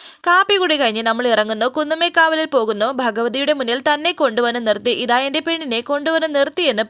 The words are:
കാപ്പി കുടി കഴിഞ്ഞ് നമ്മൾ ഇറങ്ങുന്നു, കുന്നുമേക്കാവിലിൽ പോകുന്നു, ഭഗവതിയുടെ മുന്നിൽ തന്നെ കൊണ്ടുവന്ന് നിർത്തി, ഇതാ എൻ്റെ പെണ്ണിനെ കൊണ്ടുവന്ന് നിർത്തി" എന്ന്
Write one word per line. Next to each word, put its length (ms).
കാപ്പി 360
കുടി 240
കഴിഞ്ഞ് 240
നമ്മൾ 240
ഇറങ്ങുന്നു, 380
കുന്നുമേക്കാവിലിൽ 800
പോകുന്നു, 460
ഭഗവതിയുടെ 640
മുന്നിൽ 260
തന്നെ 320
കൊണ്ടുവന്ന് 560
നിർത്തി, 220
ഇതാ 300
എൻ്റെ 200
പെണ്ണിനെ 420
കൊണ്ടുവന്ന് 540
നിർത്തി" 260
എന്ന് 280